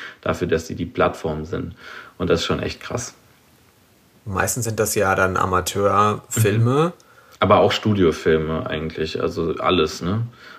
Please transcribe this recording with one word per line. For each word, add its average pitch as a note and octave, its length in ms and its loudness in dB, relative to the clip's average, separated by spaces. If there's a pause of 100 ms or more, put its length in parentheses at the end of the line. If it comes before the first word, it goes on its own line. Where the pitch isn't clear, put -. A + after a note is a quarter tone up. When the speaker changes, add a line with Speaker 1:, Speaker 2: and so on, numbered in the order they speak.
(200)
Speaker 1:
dafür, - 260 -4
dass E2 200 0
sie - 80 -10
die E2 120 -4
Plattform D#2 600 -2
sind. F2 280 -6 (440)
Und F2+ 100 -2
das E2 120 2
ist - 60 -4
schon - 140 -2
echt - 200 -6
krass. - 340 -10 (1120)
Speaker 2:
Meistens G2+ 380 -2
sind A2 140 -2
das G#2+ 160 0
ja F#2+ 200 2
dann F#2 240 2
Amateurfilme. G#2 1500 2
Speaker 1:
Mhm. F3+ 40 -4 (480)
Aber G2 200 6
auch G2 120 4
Studiofilme D#2+ 960 2
eigentlich, D#2 540 -4
also E2 360 -2
alles, E2 440 0
ne, G#2+ 240 -2 (320)